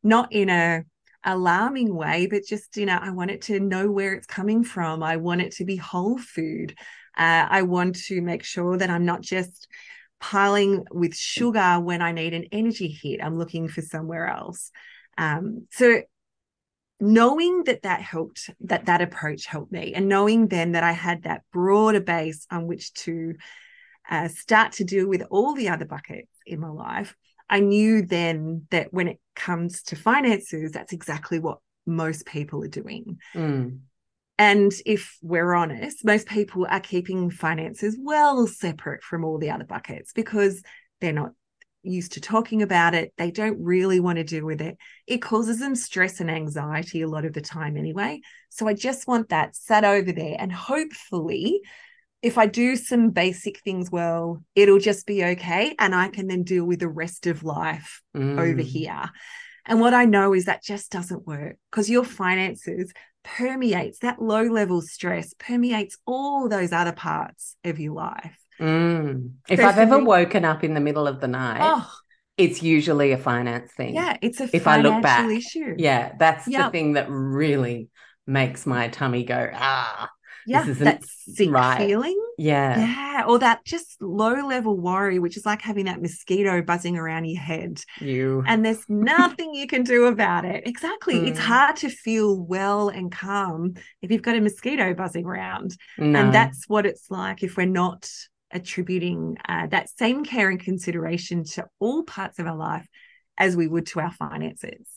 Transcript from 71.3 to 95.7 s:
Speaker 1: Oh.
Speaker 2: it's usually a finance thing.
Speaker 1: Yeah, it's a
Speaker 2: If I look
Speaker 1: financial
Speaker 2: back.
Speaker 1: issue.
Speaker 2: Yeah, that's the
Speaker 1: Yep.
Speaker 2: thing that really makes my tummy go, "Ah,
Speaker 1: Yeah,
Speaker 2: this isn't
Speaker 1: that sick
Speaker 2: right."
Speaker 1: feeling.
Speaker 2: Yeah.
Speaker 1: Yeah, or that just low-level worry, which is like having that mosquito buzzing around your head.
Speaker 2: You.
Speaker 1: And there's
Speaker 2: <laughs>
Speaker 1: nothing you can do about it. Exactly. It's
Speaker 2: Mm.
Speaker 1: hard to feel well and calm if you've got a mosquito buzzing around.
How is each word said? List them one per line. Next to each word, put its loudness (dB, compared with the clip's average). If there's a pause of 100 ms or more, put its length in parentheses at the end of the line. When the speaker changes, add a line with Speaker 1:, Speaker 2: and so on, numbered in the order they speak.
Speaker 1:
Oh. 2 (460)
Speaker 2:
it's 4
usually 4
a 2
finance -2
thing. -6
Speaker 1:
Yeah, -2
it's -4
a -4
Speaker 2:
If 2
I 8
look 6
Speaker 1:
financial -
Speaker 2:
back. 4
Speaker 1:
issue. -4
Speaker 2:
Yeah, 2
that's 4
the -4
Speaker 1:
Yep. 0
Speaker 2:
thing 0
that 0
really 0 (380)
makes 0
my 0
tummy -2
go, -2
"Ah, -2 (360)
Speaker 1:
Yeah, 2
Speaker 2:
this -2
isn't 0
Speaker 1:
that 4
sick 0
Speaker 2:
right." 4
Speaker 1:
feeling. 0 (180)
Speaker 2:
Yeah. 2
Speaker 1:
Yeah, -2
or 6
that 2
just -10
low-level 0
worry, 0
which -2
is -14
like -2
having -4
that -6
mosquito 0
buzzing -2
around -4
your -6
head. -8 (180)
Speaker 2:
You. 0
Speaker 1:
And 4
there's 0
Speaker 2:
<laughs> -20
Speaker 1:
nothing 2
you -6
can 0
do 6
about 2
it. -6
Exactly. 0
It's -4
Speaker 2:
Mm. -4
Speaker 1:
hard 6
to -4
feel 2
well 0
and -6
calm -4 (280)
if -6
you've 2
got 0
a 2
mosquito 0
buzzing -6
around. -8 (220)